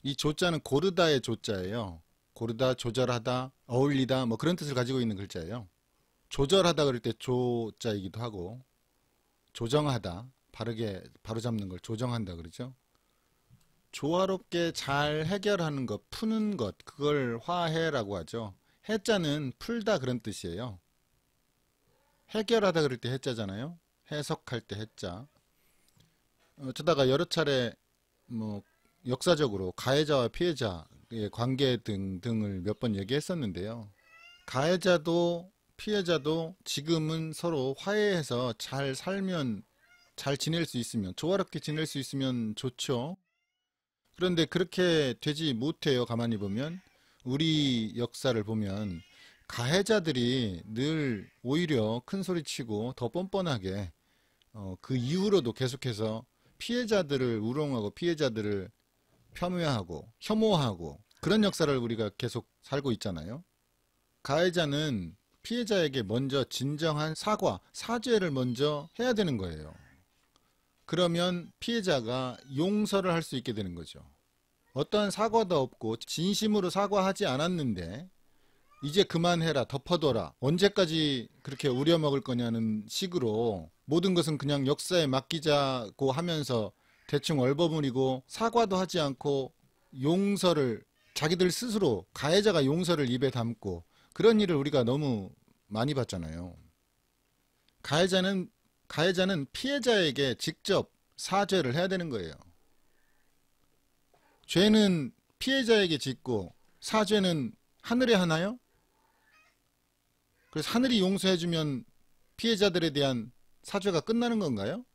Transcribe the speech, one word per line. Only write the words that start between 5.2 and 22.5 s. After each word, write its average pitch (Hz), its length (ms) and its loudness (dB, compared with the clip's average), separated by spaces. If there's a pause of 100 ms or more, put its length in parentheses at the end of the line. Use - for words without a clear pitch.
조절하다 156 560 4
그럴 123 140 0
때 113 140 -2
조자이기도 117 1080 -2
하고, 110 420 -8 (920)
조정하다, 120 760 -2 (240)
바르게 110 520 -6 (180)
바로잡는 110 480 -4
걸 90 100 -10
조정한다 113 560 -6
그러죠. 104 380 -12 (1160)
조화롭게 170 800 0
잘 147 540 0
해결하는 175 600 0
것, 104 240 -6
푸는 220 480 -2
것, 98 260 -2
그걸 139 600 -2
화해라고 160 720 -2
하죠. 104 380 -8 (340)
해자는 165 720 0
풀다, 220 400 -2
그런 123 200 -2
뜻이에요. 95 600 -8 (1500)
해결하다 202 500 4